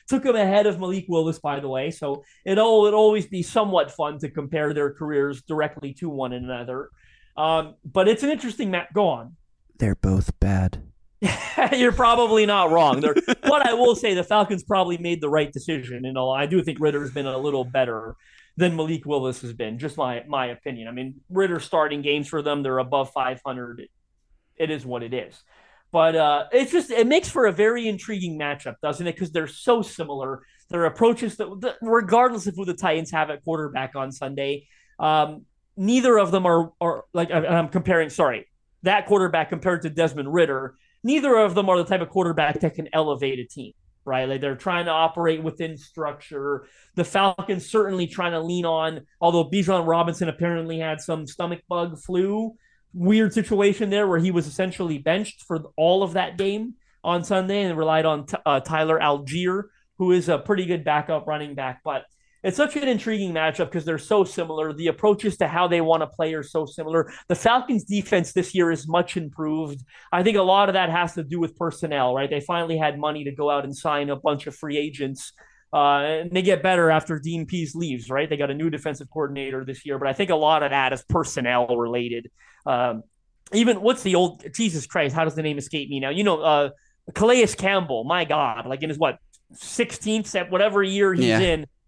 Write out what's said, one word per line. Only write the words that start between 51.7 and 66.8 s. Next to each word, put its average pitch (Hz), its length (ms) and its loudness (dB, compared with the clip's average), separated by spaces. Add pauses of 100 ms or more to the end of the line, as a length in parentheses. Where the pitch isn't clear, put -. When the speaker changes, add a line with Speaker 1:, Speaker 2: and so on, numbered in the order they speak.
Speaker 1:
flu, 202 580 -2 (360)
weird 202 400 4
situation 202 600 2
there 208 160 2
where 175 100 2
he 175 140 2
was 170 160 0
essentially 180 500 -4
benched 175 460 -2
for 160 180 -4 (160)
all 175 240 4
of 180 120 -2
that 175 260 -2
game 214 340 -4 (300)
on 175 200 0
Sunday 190 380 0
and 180 160 -2
relied 156 260 2
on 151 220 0
T-, 170 100 -6 (120)
uh, 143 120 4
Tyler 156 400 0
Algier, 156 680 -2 (300)
who 185 120 2
is 180 160 4
a 160 120 2
pretty 190 260 -4
good 165 180 -4
backup 147 440 -2
running 151 260 -6
back. 131 320 -8
But 139 200 -6 (360)
it's 185 160 -2
such 294 200 0
an 285 100 -2
intriguing 214 440 -2
matchup 160 380 -2
'cause 160 160 -6
they're 160 140 -4
so 208 240 2
similar. 160 500 -4
The 160 140 -4
approaches 208 500 0
to 165 100 0
how 170 200 0
they 170 140 2
wanna 160 260 2
play 160 260 -4
are 156 80 -6
so 156 240 -4
similar. 160 460 -2 (160)